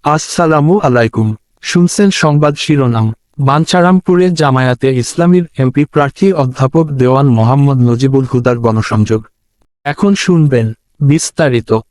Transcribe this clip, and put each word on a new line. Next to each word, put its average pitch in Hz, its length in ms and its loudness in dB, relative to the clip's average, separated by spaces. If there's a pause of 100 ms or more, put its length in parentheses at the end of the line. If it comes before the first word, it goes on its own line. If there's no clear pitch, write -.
আসসালামু 156 760 0
আলাইকুম। 117 480 0 (340)
শুনছেন 180 480 0
সংবাদ 147 460 0
শিরোনাম। 120 580 -2 (260)
বাঞ্ছারামপুরে 175 920 0
জামায়াতে 131 640 0
ইসলামীর 170 500 0 (120)
এমপি 131 280 0
প্রার্থী 147 460 -2
অধ্যাপক 135 600 -2
দেওয়ান 131 360 2
মোহাম্মদ 131 500 2
নজিবুল 127 480 0
হুদার 123 340 -2
গণসংযোগ। 110 640 -2 (640)
এখন 202 300 -2
শুনবেন 135 580 0 (280)
বিস্তারিত। 135 800 0 (120)